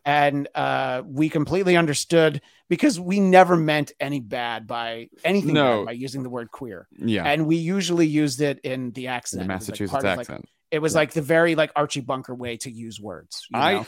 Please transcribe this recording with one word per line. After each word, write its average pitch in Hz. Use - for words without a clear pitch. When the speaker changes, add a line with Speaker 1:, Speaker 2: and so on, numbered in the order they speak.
Speaker 1:
And, 143
uh, 131
we 151
completely 175
understood 160
because 180
we 180
never 185
meant 151
any 143
bad 117
by 117
anything 160
Speaker 2:
No. 127
Speaker 1:
bad 101
by 117
using 131
the 127
word 120
queer. 107
Speaker 2:
Yeah. 107
Speaker 1:
And 151
we 160
usually 170
used 147
it 143
in 131
the 127
accent. 95
Speaker 2:
The 95
Speaker 1:
It -
was, -
like, -
Speaker 2:
Massachusetts 104
Speaker 1:
part 135
of, 95
like, -
Speaker 2:
accent. -
Speaker 1:
it 156
was 156
Speaker 2:
Yeah. 165
Speaker 1:
like 156
the 160
very, 165
like, 151
Archie 147
Bunker 131
way 120
to 127
use 113
words. 95
You 113
Speaker 2:
I, 156
Speaker 1:
know? -